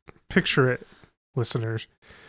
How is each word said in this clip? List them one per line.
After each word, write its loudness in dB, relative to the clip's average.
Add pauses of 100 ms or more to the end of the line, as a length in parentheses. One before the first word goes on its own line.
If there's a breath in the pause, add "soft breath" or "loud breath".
(300)
picture 2
it, -4 (500 soft breath)
listeners. -4 (420 soft breath)